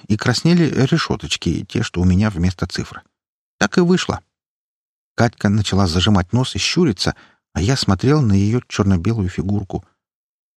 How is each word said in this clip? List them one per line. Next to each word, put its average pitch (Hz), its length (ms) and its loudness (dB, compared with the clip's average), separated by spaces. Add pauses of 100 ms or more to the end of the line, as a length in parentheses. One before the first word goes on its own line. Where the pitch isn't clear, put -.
и 107 100 0
краснели 165 480 2
решеточки, - 1000 -2
те, - 180 -4
что - 180 -4
у 90 40 2
меня 92 260 4
вместо 92 360 -2
цифр. - 360 -10 (560)
Так - 200 0
и - 20 6
вышло. 175 400 2 (960)
Катька 117 320 0
начала 101 380 0
зажимать 87 460 0
нос 127 220 0
и 104 40 -6
щуриться, - 580 -2 (380)
а 78 80 -4
я 120 140 0
смотрел 127 440 2
на 107 140 2
ее 104 340 0
черно-белую 98 600 0
фигурку. 95 560 -6 (720)